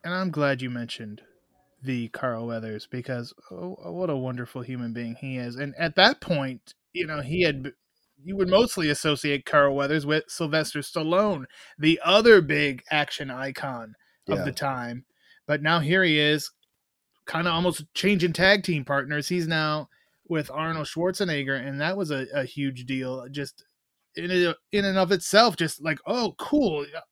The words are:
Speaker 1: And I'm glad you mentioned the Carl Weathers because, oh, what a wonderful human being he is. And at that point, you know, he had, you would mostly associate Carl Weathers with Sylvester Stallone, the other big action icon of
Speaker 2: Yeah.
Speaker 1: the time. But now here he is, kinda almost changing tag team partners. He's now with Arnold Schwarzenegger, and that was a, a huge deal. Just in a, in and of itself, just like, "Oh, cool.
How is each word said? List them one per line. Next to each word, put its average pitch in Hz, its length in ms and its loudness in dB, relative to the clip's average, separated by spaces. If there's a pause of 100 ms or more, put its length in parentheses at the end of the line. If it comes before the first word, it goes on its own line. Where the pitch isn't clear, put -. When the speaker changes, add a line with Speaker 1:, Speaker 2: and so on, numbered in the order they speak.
Speaker 1:
And 170 80 -6
I'm 185 180 -2
glad 143 300 0
you 127 80 -6
mentioned 117 540 -10 (600)
the 123 260 -4
Carl 117 380 -4
Weathers 113 400 -8
because, 123 460 -8 (180)
oh, 180 280 -12 (120)
what 175 200 -4
a 143 60 0
wonderful 127 440 -6
human 123 320 -6
being 117 220 -6
he 131 240 -8
is. 120 180 -8
And 139 200 -8
at 160 200 -2
that 185 240 6
point, 135 540 -6 (180)
you 175 140 -6
know, 151 160 -8
he 151 180 -4
had, 143 320 -2 (500)
you 185 140 -8
would 185 140 0
mostly 190 400 4
associate 143 560 0
Carl 143 280 6
Weathers 139 300 0
with 151 240 0
Sylvester 151 520 -2
Stallone, 165 680 0 (320)
the 160 260 4
other 208 380 10
big 147 480 0
action 147 400 -2
icon 127 640 -8 (340)
of 151 120 0
Speaker 2:
Yeah. 135 40 -4
Speaker 1:
the 135 80 -2
time. 127 540 -6 (400)
But 147 160 0
now 160 180 4
here 175 240 4
he 156 140 4
is, 151 320 2 (760)
kinda 170 220 -2
almost 165 460 0
changing 180 400 2
tag 190 300 4
team 151 200 -2
partners. 143 440 -4
He's 175 200 -2
now 156 400 -2 (400)
with 160 200 -2
Arnold 156 380 -4
Schwarzenegger, 147 800 -2
and 139 140 -6
that 170 160 -2
was 175 160 -4
a, 131 200 -4
a 139 120 -2
huge 131 400 -6
deal. 131 460 -6
Just 139 340 -10 (500)
in 170 160 -6
a, 180 240 4 (160)
in 202 140 2
and 190 120 0
of 185 140 4
itself, 196 460 4
just 160 260 -4
like, 156 240 -2
"Oh, 220 320 -2
cool. 175 480 0 (260)